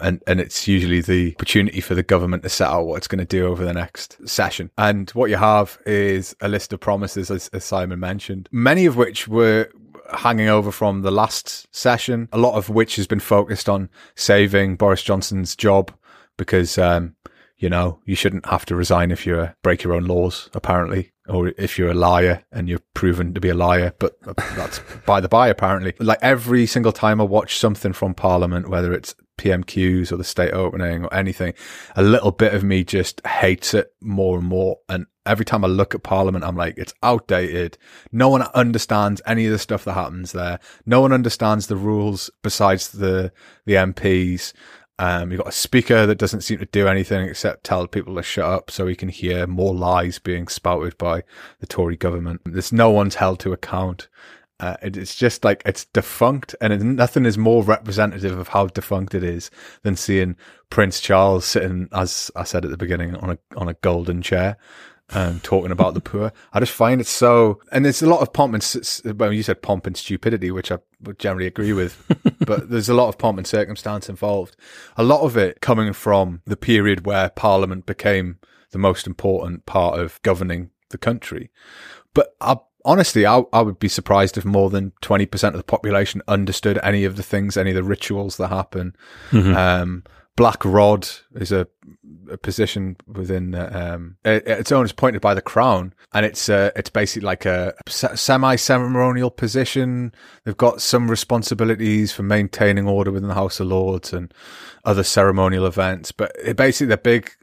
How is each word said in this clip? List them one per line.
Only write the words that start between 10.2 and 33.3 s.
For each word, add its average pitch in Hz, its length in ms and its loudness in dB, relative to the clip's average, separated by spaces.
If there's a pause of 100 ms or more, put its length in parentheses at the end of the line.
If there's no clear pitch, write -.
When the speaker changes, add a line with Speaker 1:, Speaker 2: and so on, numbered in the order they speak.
Speaker 1:
over 107 220 2
from 98 320 -2
the 95 80 0
last - 640 -4
session, 117 600 -2
a 110 40 -2
lot 117 180 4
of 104 120 -2
which 113 300 0
has 98 100 -2
been 101 140 -2
focused 101 480 0
on 98 200 -2 (260)
saving 98 600 4
Boris 95 280 2
Johnson's 95 520 -4
job 98 380 2 (420)
because, 90 420 0
um, 87 380 2 (460)
you 90 80 0
know, 90 360 0
you 95 100 -4
shouldn't 95 320 -2
have - 180 -2
to 87 100 -4
resign 87 360 2
if - 140 -4
you 82 240 -2 (120)
break 90 220 0
your 87 100 0
own 87 120 0
laws, 90 500 -2
apparently, 92 560 -2 (180)
or 90 280 0
if 98 200 -6
you're 87 140 0
a - 20 0
liar 87 580 2
and 90 160 -6
you're 87 120 -4 (160)
proven 87 400 0
to 95 40 -6
be 87 100 0
a 87 40 0
liar, 87 460 2
but - 220 -2
Speaker 2:
<laughs> - 340 -8
Speaker 1:
that's - 260 -8 (240)
by 101 160 4
the 92 80 -2
by, 120 180 6
apparently. 95 520 0
Like, 110 240 2
every 120 420 4
single 113 260 2
time 107 300 2
I - 20 4
watch 104 360 0
something 101 340 0
from 95 220 -4
Parliament, 90 520 0
whether 90 240 0
it's - 220 -6 (240)
P 98 140 0
M 90 120 0
Qs 92 480 0
or 87 60 -4
the 90 60 -6
state - 300 -2
opening 87 520 -2
or - 80 -10
anything, 95 400 -2 (420)
a 95 60 4
little 104 300 6
bit 104 240 2
of 98 80 -2
me 95 200 2
just - 440 -4
hates - 480 0